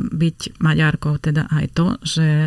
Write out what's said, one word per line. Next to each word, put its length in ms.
byť 560
Maďarkou 580
teda 320
aj 220
to, 160
že 260